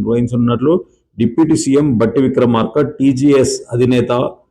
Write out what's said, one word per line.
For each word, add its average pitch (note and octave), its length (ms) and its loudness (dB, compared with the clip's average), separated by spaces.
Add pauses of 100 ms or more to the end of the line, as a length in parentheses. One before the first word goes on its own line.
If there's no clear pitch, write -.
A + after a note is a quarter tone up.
నిర్వహించనున్నట్లు A#2+ 720 0 (440)
డిప్యూటీ A#2+ 460 0
సీఎం C#3 240 2 (140)
బట్టి A2+ 240 0
విక్రమార్క, B2 580 0 (140)
టీజీఎస్ C3+ 580 2 (180)
అధినేత B2 380 0 (400)